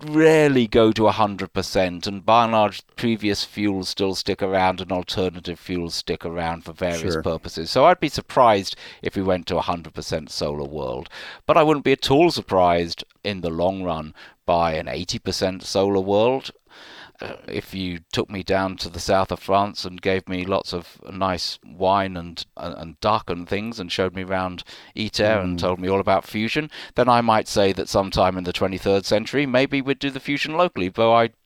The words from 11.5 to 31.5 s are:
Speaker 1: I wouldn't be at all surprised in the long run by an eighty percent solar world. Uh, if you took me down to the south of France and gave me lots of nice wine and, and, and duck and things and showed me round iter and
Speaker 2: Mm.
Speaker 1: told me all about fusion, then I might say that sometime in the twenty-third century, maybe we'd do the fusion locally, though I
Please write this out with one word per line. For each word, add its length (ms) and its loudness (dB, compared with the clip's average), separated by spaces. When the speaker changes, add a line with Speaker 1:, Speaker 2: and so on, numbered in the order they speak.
Speaker 1:
I 60 8
wouldn't 220 2
be 60 4
at 180 0
all 220 6
surprised 720 2
in 180 -6
the 80 -4
long 340 -2
run 300 -6
by 300 2
an 120 -6
eighty 320 -6
percent 440 -4
solar 360 0
world. 520 2
Uh, 140 -12
if 260 -8
you 240 -6
took 160 -2
me 140 -8
down 340 0
to 120 -8
the 100 -12
south 320 2
of 80 -6
France 460 0
and 180 -12
gave 260 0
me 160 -4
lots 260 -2
of 300 -10
nice 540 -4
wine 500 0
and, 300 -10
and, 180 -10
and 240 -14
duck 280 0
and 220 -6
things 300 -6
and 120 -8
showed 220 -2
me 100 -8
round 400 -4
iter 280 -2
and 340 2
Speaker 2:
Mm. 20 -4
Speaker 1:
told 200 0
me 100 -4
all 100 2
about 260 2
fusion, 440 -4
then 160 2
I 120 6
might 260 2
say 260 4
that 160 -6
sometime 480 2
in 60 -4
the 100 -4
twenty-third 500 0
century, 440 0
maybe 340 -2
we'd 160 -4
do 140 -6
the 80 -10
fusion 340 -6
locally, 360 0
though 220 2
I 200 4